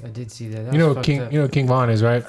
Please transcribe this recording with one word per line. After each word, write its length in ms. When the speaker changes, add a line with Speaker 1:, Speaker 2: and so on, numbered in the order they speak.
Speaker 1:
I 40
did 220
see 180
that. 180
That 60
Speaker 2:
You 60
know 100
Speaker 1:
was 80
Speaker 2:
who 20
Speaker 1:
fucked 80
Speaker 2:
King, 160
Speaker 1:
up. 100
Speaker 2:
you 60
know 80
who 40
King 160
Von 240
is, 120
right? 260